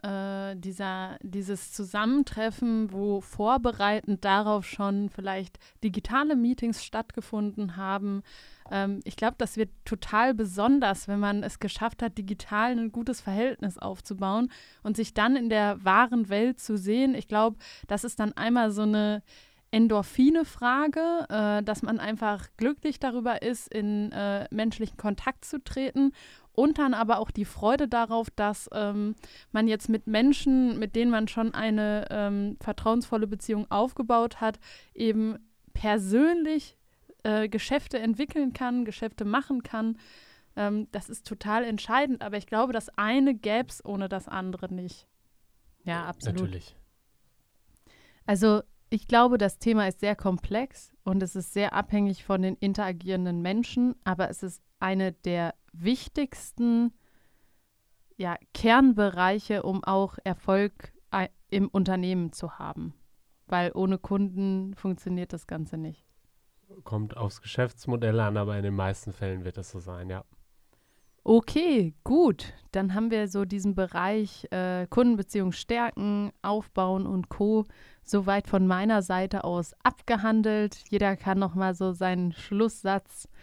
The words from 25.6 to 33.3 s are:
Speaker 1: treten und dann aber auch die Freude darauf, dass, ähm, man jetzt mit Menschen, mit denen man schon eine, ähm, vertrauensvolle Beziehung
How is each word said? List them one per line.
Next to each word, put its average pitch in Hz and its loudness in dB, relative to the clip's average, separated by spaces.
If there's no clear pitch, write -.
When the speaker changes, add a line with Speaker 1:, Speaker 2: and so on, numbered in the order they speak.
Speaker 1:
treten 269 0
und 294 4
dann 277 2
aber 220 2
auch - -4
die 208 -4
Freude 262 0
darauf, 226 0
dass, 208 -4
ähm, 208 -2
man 220 2
jetzt 220 0
mit 220 0
Menschen, 254 4
mit 208 -4
denen 240 4
man 220 2
schon 226 -2
eine, 214 0
ähm, 202 -2
vertrauensvolle 220 0
Beziehung 208 -4